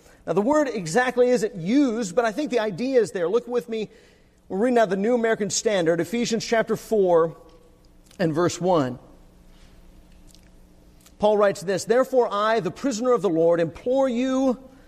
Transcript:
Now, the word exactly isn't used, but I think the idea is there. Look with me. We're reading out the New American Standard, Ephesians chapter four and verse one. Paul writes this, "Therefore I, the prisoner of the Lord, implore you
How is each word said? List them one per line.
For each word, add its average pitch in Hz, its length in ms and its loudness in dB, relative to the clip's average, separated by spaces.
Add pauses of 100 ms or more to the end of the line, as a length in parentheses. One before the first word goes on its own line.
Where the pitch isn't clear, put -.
(260)
Now, 175 60 -2
the 185 100 0
word 285 260 2
exactly 247 600 0
isn't 233 260 0
used, 220 640 0
but 240 80 2
I 220 80 -2
think 247 180 -6
the 240 80 0
idea 220 420 0
is 196 120 0
there. 170 160 -2
Look 233 180 -2
with 240 220 -4
me. 220 220 -8 (580)
We're 185 100 -6
reading 240 200 2
out 220 100 4
the 196 80 -2
New 214 180 0
American 226 360 0
Standard, 170 500 0
Ephesians 220 440 -4
chapter 226 300 0
four 175 640 2 (800)
and 165 160 0
verse 165 260 0
one. 151 380 0 (2250)
Paul 208 180 2
writes 202 240 2
this, 180 220 -4
"Therefore 247 460 2
I, 214 280 0
the 180 140 -4
prisoner 247 400 -2
of 226 100 2
the 196 80 0
Lord, 165 300 2
implore 254 480 0
you 262 500 0 (300)